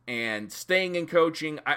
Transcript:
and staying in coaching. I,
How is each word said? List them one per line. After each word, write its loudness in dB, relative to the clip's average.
and -4
staying 0
in -2
coaching. 2
I, 2